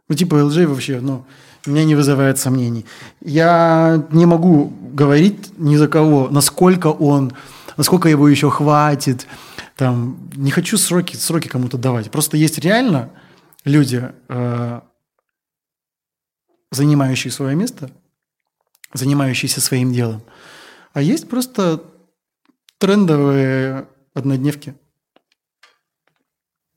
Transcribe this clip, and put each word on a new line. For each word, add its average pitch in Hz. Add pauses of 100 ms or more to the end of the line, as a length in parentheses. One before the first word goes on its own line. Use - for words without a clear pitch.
Ну, 156
типа, 165
Л 147
Джей 170
вообще, 135
ну, 131 (400)
меня 151
не 156
вызывает 135
сомнений. 120 (360)
Я 165
не 165
могу 165 (200)
говорить 147
ни 147
за 151
кого, 151
насколько 180
он, 143 (440)
насколько 170
его 147
еще 143
хватит. 147 (480)
Там, 123
не 139
хочу 170
сроки, 175
сроки 160
кому-то 127
давать. 117
Просто 147
есть 156
реально 170 (540)
люди, 127 (180)
э, 120 (1900)
занимающие 135
свое 135
место, 175 (1000)
занимающиеся 131
своим 127
делом. 117 (720)
А 143
есть 240
просто 202 (920)
трендовые 139 (260)
однодневки. 139 (2000)